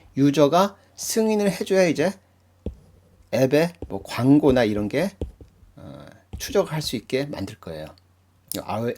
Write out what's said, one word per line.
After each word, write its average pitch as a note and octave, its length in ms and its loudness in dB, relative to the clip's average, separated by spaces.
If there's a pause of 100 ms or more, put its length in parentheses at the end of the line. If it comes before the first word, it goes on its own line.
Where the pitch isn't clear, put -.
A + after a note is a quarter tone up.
(180)
유저가 D3 600 4 (180)
승인을 G#3+ 560 0
해줘야 F#3+ 360 2
이제 D3+ 260 0 (1200)
앱에 D3 400 2 (140)
뭐 G2 160 -10
광고나 C3 600 4
이런 G#2 240 -2
게, E3+ 240 -4 (640)
어, - 300 -20 (320)
추적할 D#3 440 -4
수 - 140 -8
있게 B2+ 300 -6
만들 A2 340 -12
거예요. D#2 280 -14 (680)
이 F#2 80 -6
아이-, A#2 340 -8